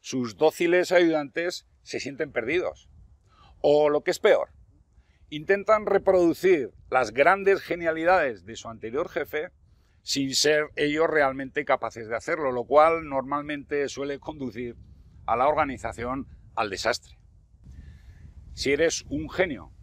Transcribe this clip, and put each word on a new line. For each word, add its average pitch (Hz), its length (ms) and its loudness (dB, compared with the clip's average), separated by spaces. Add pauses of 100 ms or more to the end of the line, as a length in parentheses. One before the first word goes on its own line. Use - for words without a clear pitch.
sus 120 340 -6
dóciles 170 560 2
ayudantes 165 760 -2 (160)
se - 160 -8
sienten 143 320 -8
perdidos. 120 580 -4 (720)
O 147 280 4
lo 147 120 2
que - 80 -4
es - 100 -4
peor, 151 300 4 (800)
intentan 202 560 0
reproducir 180 880 4 (180)
las 123 240 0
grandes 190 480 4
genialidades 160 800 0
de 107 120 -14
su - 120 -14
anterior 113 420 -8
jefe 156 420 -8 (500)
sin 135 320 -4
ser 151 420 2
ellos 147 320 0
realmente 139 560 0
capaces 113 440 -2
de 113 80 -4
hacerlo, 151 360 -4
lo 123 120 -4
cual 156 440 4
normalmente 143 800 -4
suele 139 320 -8
conducir 127 560 -10 (520)
a 113 80 0
la 127 120 2
organización 127 800 -4 (280)
al 110 160 -4
desastre. - 480 -4 (1300)
Si - 180 -4
eres 151 380 0
un 147 200 -6
genio 143 420 -4 (120)